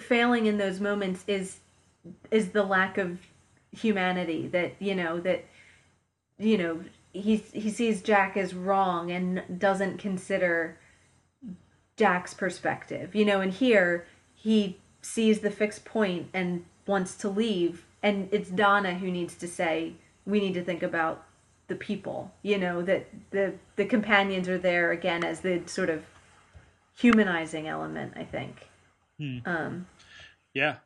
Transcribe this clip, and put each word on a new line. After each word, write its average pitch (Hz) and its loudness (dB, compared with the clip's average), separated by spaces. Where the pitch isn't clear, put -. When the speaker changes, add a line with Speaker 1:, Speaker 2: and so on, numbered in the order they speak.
Speaker 1:
failing 233 4
in 208 4
those 190 -2
moments 202 -2
is, 196 -4
is 214 2
the 208 4
lack 190 2
of 180 -2
humanity 180 0
that, 175 -2
you 196 -2
know, 175 -2
that, 180 -2
you 214 4
know, 170 -2
he, 208 0
he 214 -6
sees 214 0
Jack 196 2
as 180 -2
wrong 180 0
and 180 -2
doesn't 190 0
consider 180 -2
Jack's 180 2
perspective, - -6
you 208 4
know, 196 4
and 190 0
here 185 4
he 208 2
sees 220 2
the 208 0
fixed 208 -4
point 185 -2
and 180 -2
wants 196 0
to 214 -4
leave. 190 0
And 196 0
it's 180 -2
Donna 202 4
who 185 -4
needs 175 -4
to 175 -8
say, 165 -2
"We 202 2
need 190 0
to 175 -4
think 175 -4
about 165 -2
the 190 -6
people," - -8
you 202 0
know, 175 -2
that 185 0
the, 196 0
the 202 2
companions 196 2
are 185 0
there 175 2
again 170 -2
as 165 -4
the 180 0
sort 180 -2
of 156 -4
humanizing 170 2
element, 156 -8
I 156 -10
think. - -12
Speaker 2:
Hmm. 135 -8
Speaker 1:
Um, 175 -6
Speaker 2:
Yeah. 139 -2